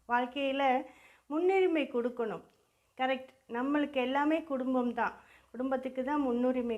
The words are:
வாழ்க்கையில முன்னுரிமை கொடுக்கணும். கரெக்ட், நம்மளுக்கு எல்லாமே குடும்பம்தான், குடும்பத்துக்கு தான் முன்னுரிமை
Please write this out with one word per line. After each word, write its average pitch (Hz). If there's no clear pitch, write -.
வாழ்க்கையில 269
முன்னுரிமை 349
கொடுக்கணும். 233
கரெக்ட், 262
நம்மளுக்கு 285
எல்லாமே 285
குடும்பம்தான், 247
குடும்பத்துக்கு 254
தான் 294
முன்னுரிமை 247